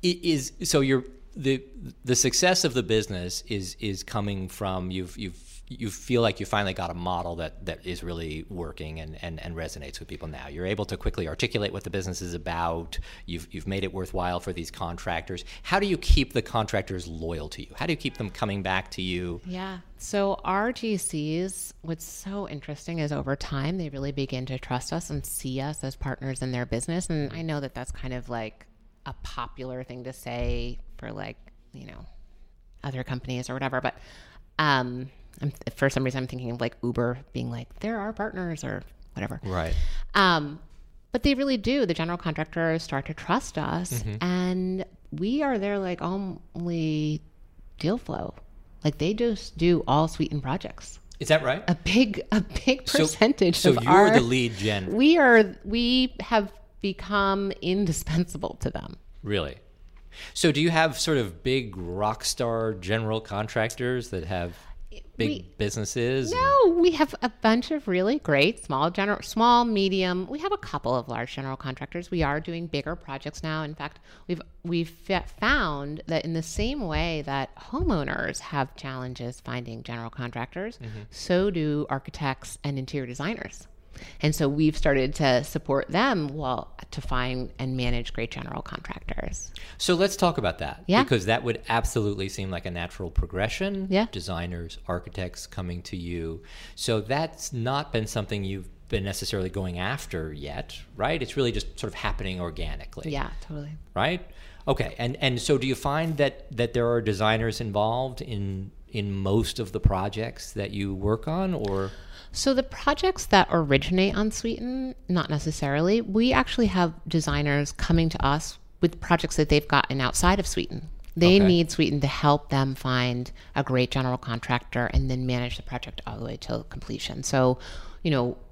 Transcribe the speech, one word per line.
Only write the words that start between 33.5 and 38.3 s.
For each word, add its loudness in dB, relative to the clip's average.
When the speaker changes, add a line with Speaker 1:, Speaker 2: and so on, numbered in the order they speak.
Speaker 2:
whatever, -2
but, -4
um, 2
I'm, 0
for 4
some 0
reason 0
I'm -4
thinking -6
of, -4
like, -2
Uber 0
being -4
like, -8
"They're -4
our -4
partners," -6